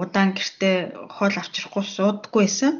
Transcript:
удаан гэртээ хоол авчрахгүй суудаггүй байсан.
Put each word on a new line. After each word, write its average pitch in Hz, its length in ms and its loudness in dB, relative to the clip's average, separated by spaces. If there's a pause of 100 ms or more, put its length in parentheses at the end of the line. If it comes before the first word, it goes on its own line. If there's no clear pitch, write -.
удаан 190 320 2
гэртээ 190 400 0 (320)
хоол 202 320 0
авчрахгүй - 480 -6
суудаггүй 208 560 0
байсан. 269 360 2